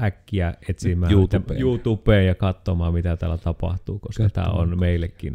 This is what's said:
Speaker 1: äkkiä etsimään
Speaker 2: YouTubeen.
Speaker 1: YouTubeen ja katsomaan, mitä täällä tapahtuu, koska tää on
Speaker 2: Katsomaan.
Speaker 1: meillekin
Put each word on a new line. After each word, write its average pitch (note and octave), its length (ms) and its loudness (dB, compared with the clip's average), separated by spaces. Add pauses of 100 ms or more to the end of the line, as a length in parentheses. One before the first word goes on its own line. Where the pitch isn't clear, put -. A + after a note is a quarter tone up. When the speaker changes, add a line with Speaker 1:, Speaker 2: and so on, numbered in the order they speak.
Speaker 1:
äkkiä F#2 520 -4 (160)
etsimään F2+ 420 0
Speaker 2:
YouTubeen. F#2+ 500 2
Speaker 1:
YouTubeen A2+ 680 2
ja F2+ 80 2
katsomaan, F2 580 -2
mitä E2+ 240 0
täällä E2 200 -4
tapahtuu, F2 600 -6
koska A2 300 -2
tää F2+ 160 -2
on E2+ 60 -2
Speaker 2:
Katsomaan. E2+ 280 0
Speaker 1:
meillekin F2 560 -2